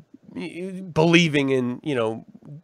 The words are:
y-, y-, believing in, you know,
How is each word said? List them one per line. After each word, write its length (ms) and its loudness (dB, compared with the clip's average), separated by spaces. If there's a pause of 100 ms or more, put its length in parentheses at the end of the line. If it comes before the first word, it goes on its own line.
(340)
y-, 420 -10
y-, 60 -12
believing 680 4
in, 340 0
you 120 -2
know, 300 -2 (380)